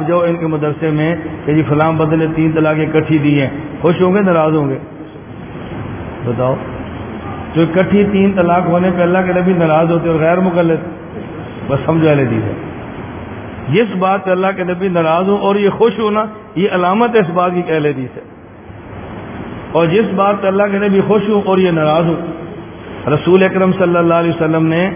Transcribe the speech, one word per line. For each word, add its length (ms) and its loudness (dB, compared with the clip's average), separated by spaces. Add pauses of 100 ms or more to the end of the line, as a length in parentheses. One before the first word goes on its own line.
جاؤ 120 2
ان 160 0
کے 100 -4
مدرسے 440 -2
میں 260 0 (280)
کہ 100 0
جی 140 4
فلاں 240 2
بندے 240 2
نے 180 2
تین 200 2
طلاق 240 2
اکٹھی 400 2
دی 220 4
ہیں۔" 100 0 (300)
خوش 200 2
ہوں 140 4
گے، 60 2
ناراض 340 2
ہوں 140 0
گے؟ 100 -4 (1500)
بتاؤ، 300 0 (1000)
جو 80 4
اکٹھی 500 2
تین 280 4
طلاق 280 2
ہونے 280 2
پہ 60 0
اللہ 240 2
کے 140 0
نبی 120 2
ناراض 380 2
ہوتے 180 0
اور 100 2
غیر 220 2
مقلد، 360 2 (920)
بس 180 0
سمجھو 220 4
اہل 100 4
حدیث 260 0
ہے۔ 80 -4 (1160)
جس 300 2
بات 260 2
سے 60 -2
اللہ 160 2 (100)
کے 80 -4
نبی 240 -2
ناراض 400 2
ہوں 100 2
اور 180 2
یہ 140 4
خوش 280 0
ہونا، 260 0 (300)
یہ 180 0
علامت 420 2
ہے 60 6
اس 100 0
بات 240 2
کی 80 0
کہ 100 -4
اہل 140 0
حدیث 300 -4
ہے۔ 60 -14 (1500)
اور 140 4
جس 300 2
بات 240 2
سے 60 -2
اللہ 160 2 (100)
کے 60 0
نبی 280 4
خوش 220 2
ہوں 160 2
اور 140 2
یہ 120 4
ناراض 340 2
ہوں، 120 0 (920)
رسول 320 4
اکرم 360 2
صلی 180 2
اللہ 180 4
علیہ 160 2
وسلم 360 0
نے 300 0